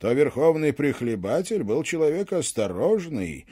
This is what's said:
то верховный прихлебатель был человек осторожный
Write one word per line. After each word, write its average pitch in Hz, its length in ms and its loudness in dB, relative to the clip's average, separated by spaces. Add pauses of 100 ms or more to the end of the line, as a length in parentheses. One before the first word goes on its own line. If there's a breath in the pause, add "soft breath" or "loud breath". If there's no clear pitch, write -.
то 110 80 2
верховный 151 640 4
прихлебатель 127 920 -2
был 113 200 0
человек 165 500 0
осторожный 113 1200 -2